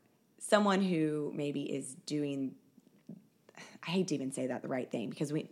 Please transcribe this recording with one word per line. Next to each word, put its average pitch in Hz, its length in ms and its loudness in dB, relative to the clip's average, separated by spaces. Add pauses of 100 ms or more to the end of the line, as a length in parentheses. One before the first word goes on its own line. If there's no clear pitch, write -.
(380)
someone 202 420 6
who 156 540 2
maybe 143 280 -2
is 135 340 -6 (100)
doing, 143 480 -2 (1300)
I 165 40 -6
hate 180 180 2
to 151 60 0
even 135 180 -2
say 131 160 -2
that, 123 140 -2
the - 60 -4
right 127 220 -2
thing, 117 200 -2
because 147 220 -2
we, - 200 -2